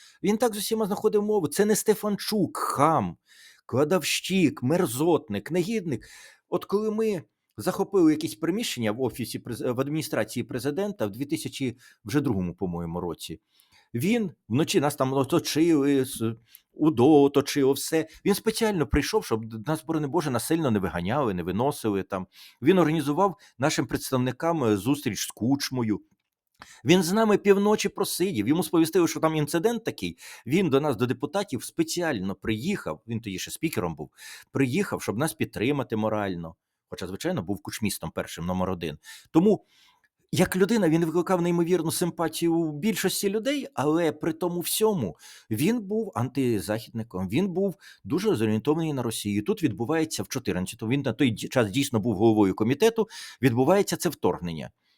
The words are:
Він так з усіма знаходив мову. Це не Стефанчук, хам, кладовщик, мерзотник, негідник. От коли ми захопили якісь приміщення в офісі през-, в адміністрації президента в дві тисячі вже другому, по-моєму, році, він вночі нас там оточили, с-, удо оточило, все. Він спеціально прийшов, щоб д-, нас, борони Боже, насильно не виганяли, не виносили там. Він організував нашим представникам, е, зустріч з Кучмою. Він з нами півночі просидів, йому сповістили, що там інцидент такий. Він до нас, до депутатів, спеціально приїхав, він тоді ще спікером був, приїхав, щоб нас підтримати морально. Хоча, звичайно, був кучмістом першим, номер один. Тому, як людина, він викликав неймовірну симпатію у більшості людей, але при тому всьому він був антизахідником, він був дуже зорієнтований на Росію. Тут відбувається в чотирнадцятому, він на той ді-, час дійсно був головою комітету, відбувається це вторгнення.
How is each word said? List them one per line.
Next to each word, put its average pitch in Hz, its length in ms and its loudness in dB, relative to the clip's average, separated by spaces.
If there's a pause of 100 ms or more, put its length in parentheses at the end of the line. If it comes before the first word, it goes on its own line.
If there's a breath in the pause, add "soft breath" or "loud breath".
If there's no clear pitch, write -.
(220 soft breath)
Він 196 140 4
так 220 180 0
з 208 40 -8
усіма 220 280 0
знаходив 208 360 2
мову. 208 260 2
Це 196 160 2
не 208 120 4
Стефанчук, 208 800 0
хам, 123 600 2 (500 loud breath)
кладовщик, 165 960 2
мерзотник, 139 880 0
негідник. 170 580 -2 (400 loud breath)
От 170 160 -4
коли 214 260 0
ми 214 320 0 (340)
захопили 175 560 2
якісь 156 220 -4
приміщення 165 580 -2
в 117 80 -6
офісі 123 380 -4
през-, 123 340 -6
в 117 80 -2
адміністрації 135 640 -2
президента 113 640 -4
в 101 40 -4
дві 117 140 -8
тисячі 135 520 -6 (280 soft breath)
вже 113 160 -2
другому, 95 340 -2
по-моєму, 85 460 -6
році, 82 400 -8 (540 soft breath)
він 190 360 0 (180)
вночі 151 320 2
нас 147 160 0
там 131 160 0
оточили, 143 880 2
с-, 117 360 -4 (360 soft breath)
удо 147 500 6
оточило, 139 500 4
все. 151 360 -2 (160 loud breath)
Він 196 100 2
спеціально 208 520 0
прийшов, 160 380 0
щоб 113 200 -2
д-, 110 220 -10
нас, 156 180 -4
борони 156 220 -2
Боже, 151 240 0
насильно 147 400 0
не 104 80 4
виганяли, 95 560 0
не 87 80 -4
виносили 101 600 -2
там. 92 240 -6 (360 loud breath)
Він 165 160 6
організував 160 580 2 (220 soft breath)
нашим 147 280 0
представникам, 131 800 -2
е, 107 120 4
зустріч 104 500 -2
з - 40 -10
Кучмою. 123 720 -2 (840 loud breath)
Він 180 180 6
з 165 100 -2
нами 214 260 4
півночі 202 500 4
просидів, 170 600 -2
йому 165 140 2
сповістили, 165 460 2
що 156 120 -8
там 160 160 2
інцидент 170 480 0
такий. 90 340 -6 (280 loud breath)
Він 160 240 2
до 135 100 4
нас, 147 160 0
до 117 100 0
депутатів, 135 580 -4
спеціально 160 720 -2
приїхав, 113 720 -4
він 113 120 -6
тоді 98 180 -8
ще - 120 -10
спікером 90 440 -4
був, 76 160 -12 (420 loud breath)
приїхав, 131 500 0
щоб 104 160 -4
нас 156 160 -2
підтримати 120 600 -2
морально. 101 580 -2 (360)
Хоча, 92 160 -10
звичайно, 120 360 -4
був 92 200 -6
кучмістом - 480 -6
першим, 85 360 -8
номер 92 240 -2
один. 82 280 -6 (320 loud breath)
Тому, 185 340 2 (680 soft breath)
як - 240 0
людина, 190 320 2
він 165 160 4
викликав 170 380 0
неймовірну 170 500 0
симпатію 170 640 -2
у 160 240 -2
більшості 196 520 -2
людей, 233 440 -2
але 156 380 2
при 156 200 -4
тому 175 280 -4
всьому 165 560 0 (340 loud breath)
він 165 300 0
був 208 340 -4
антизахідником, 110 1120 -2
він 160 200 0
був 185 280 -2 (280 loud breath)
дуже 185 300 0
зорієнтований 120 580 0
на 131 100 -2
Росію. 107 400 -2
Тут 214 200 -2
відбувається 139 600 -2
в 95 60 -10
чотирнадцятому, 104 640 -4
він 143 80 0
на 127 120 -2
той 139 180 2
ді-, - 180 -6
час 117 220 2
дійсно 123 300 0
був 101 160 0
головою 107 380 6
комітету, 208 540 0 (340 loud breath)
відбувається 131 540 2
це 170 120 -4
вторгнення. 87 640 -4 (280)